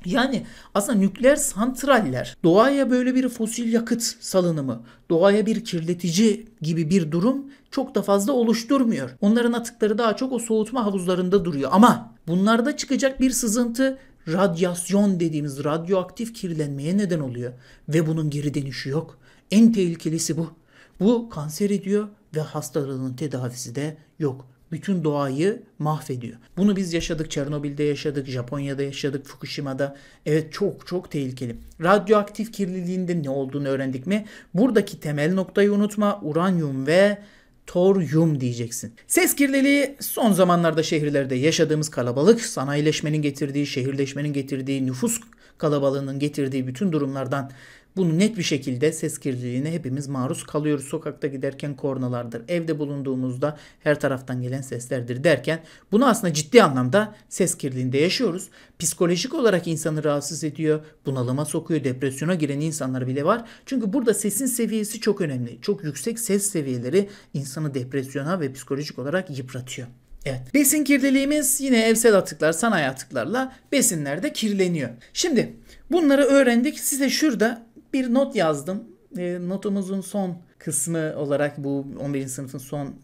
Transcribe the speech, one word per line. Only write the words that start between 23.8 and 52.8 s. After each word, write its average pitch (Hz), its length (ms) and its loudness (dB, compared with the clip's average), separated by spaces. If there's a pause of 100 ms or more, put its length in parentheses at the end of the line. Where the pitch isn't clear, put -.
yok. 135 280 -4 (240)
Bütün 165 320 -2
doğayı 147 600 0 (160)
mahvediyor. 135 580 -6 (200)
Bunu 196 180 4
biz 185 180 -4
yaşadık, 160 380 -2
Çernobil'de 147 520 -4
yaşadık, 143 440 -2
Japonya'da 139 560 -4
yaşadık, 139 420 -4
Fukushima'da. 139 680 -6 (300)
Evet, 156 280 0
çok - 340 -4
çok 180 240 -6
tehlikeli. 131 440 -6 (260)
Radyoaktif 202 720 2
kirliliğin 185 540 -4
de 175 160 -2
ne 135 60 -4
olduğunu 139 380 -4
öğrendik 135 400 -4
mi? 208 180 0 (280)
Buradaki 208 460 2
temel 147 340 0
noktayı 196 400 2
unutma, 208 480 0
uranyum 151 640 0
ve 196 300 6 (480)
toryum 165 760 2
diyeceksin. 120 540 -6 (140)
Ses 349 280 2
kirliliği 277 640 4
son 254 320 2
zamanlarda 170 520 4
şehirlerde 143 520 0
yaşadığımız 151 540 2
kalabalık, 139 520 2
sanayileşmenin 151 800 -2
getirdiği, 143 460 -2
şehirleşmenin 139 680 -4
getirdiği, 135 520 -4
nüfus 127 340 -2 (380)
kalabalığının 139 640 0
getirdiği 135 480 -2
bütün 165 240 -2
durumlardan 139 600 -2 (460)
bunu 170 220 2
net 220 180 2
bir 170 60 -2
şekilde 135 480 0
ses 160 260 -6
kirliliğine 127 540 -4
hepimiz 135 360 -6
maruz 139 360 -4
kalıyoruz. 147 420 -2
Sokakta 151 420 -6
giderken 139 480 -6
kornalardır, 123 720 -4
evde 165 320 -2
bulunduğumuzda 139 800 -4 (220)